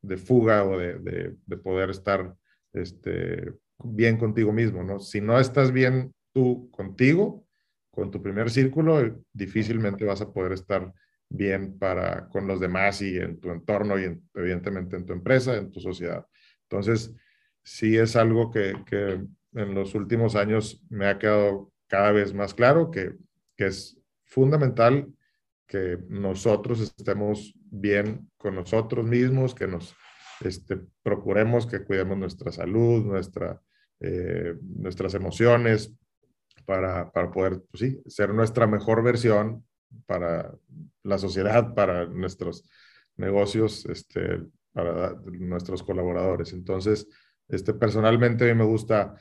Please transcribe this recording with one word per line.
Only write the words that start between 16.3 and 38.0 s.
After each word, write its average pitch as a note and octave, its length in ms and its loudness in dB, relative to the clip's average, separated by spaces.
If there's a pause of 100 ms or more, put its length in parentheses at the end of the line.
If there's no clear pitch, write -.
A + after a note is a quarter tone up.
Entonces, A2 500 -2 (480)
sí A2 340 0
es A2+ 200 4
algo A2+ 340 4
que, G2+ 240 0 (100)
que G2 400 -2 (300)
en G2+ 200 -6
los G2 200 -4
últimos G#2+ 420 0
años G#2+ 540 0
me G2 160 -2
ha G2 120 2
quedado G2+ 540 2 (140)
cada G2+ 260 4
vez G2+ 220 4
más G2+ 180 -4
claro, D3+ 380 6
que, F#2+ 240 -6 (420)
que G2 120 0
es - 300 -8 (260)
fundamental C3+ 880 4 (540)
que F#2 320 -4 (100)
nosotros G2+ 720 0
estemos G#2 720 -4 (160)
bien G2+ 680 0
con G2 180 -6
nosotros A2+ 520 -2
mismos, B2+ 480 2
que - 120 -6
nos, F2 280 -8 (460)
este, F2+ 400 -6 (220)
procuremos A2 640 2
que - 180 -8
cuidemos F#2+ 340 -2
nuestra F2+ 340 -6
salud, A2 520 2
nuestra, F#2 560 -6 (400)
eh, F2 600 -4
nuestras F#2 540 -6
emociones, A2+ 800 4 (720)
para, F#2 440 -2
para F2 200 -2
poder, F#2 400 -2
pues - 100 -14
sí, C3+ 260 -4